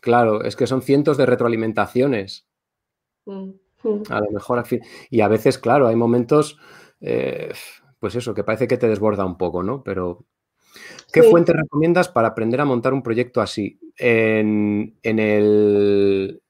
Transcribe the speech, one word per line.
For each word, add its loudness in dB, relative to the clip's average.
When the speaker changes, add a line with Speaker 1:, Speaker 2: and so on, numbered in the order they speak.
Speaker 1:
claro, 2
es -6
que -2
son -2
cientos 2
de 2
retroalimentaciones. -2
Speaker 2:
Mm, -14
mm. -4
Speaker 1:
A -4
lo -4
mejor -4
al -6
fin, -6
y 0
a 4
veces, 2
claro, 2
hay 2
momentos, 0
eh, -6
pues -8
eso, -8
que -6
parece -2
que 0
te 0
desborda 0
un -6
poco, -4
¿no? -6
Pero, -8
¿qué 6
Speaker 2:
Sí. 8
Speaker 1:
fuente 4
recomiendas 0
para 0
aprender -2
a 0
montar 0
un -4
proyecto -2
así? -6
En, 0
en -2
el 2